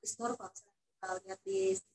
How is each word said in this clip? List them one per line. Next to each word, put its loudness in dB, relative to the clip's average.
Isnur, -2
kalau -12
kita -14
lihat -8
di 4